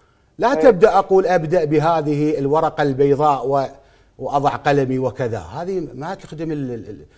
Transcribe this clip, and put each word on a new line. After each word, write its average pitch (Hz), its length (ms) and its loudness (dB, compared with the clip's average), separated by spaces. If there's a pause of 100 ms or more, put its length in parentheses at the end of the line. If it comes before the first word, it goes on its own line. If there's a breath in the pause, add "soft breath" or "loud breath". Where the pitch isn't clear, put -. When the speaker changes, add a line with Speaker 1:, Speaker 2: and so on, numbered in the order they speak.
(380)
Speaker 1:
لا 233 140 0
Speaker 2:
أي. 285 40 0
Speaker 1:
تبدأ 214 420 6
أقول 190 280 2
أبدأ 165 400 0
بهذه 151 760 0
الورقة 151 440 0
البيضاء 139 640 2
و-، 139 180 0 (520 soft breath)
وأضع 135 320 -2
قلمي 131 500 0
وكذا، 120 400 -4
هذه 156 540 -8
ما 151 200 -10
تخدم 160 380 -10
ال-، 135 220 -6
ال-، 107 160 -12
ال-، 76 160 -18 (120)